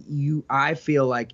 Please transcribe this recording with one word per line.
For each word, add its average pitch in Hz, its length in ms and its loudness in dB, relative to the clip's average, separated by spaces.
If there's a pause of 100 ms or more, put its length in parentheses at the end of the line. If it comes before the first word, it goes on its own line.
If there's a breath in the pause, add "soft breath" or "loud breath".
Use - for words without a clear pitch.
you, 147 440 -2
I 139 240 2
feel 147 320 2
like 120 280 -2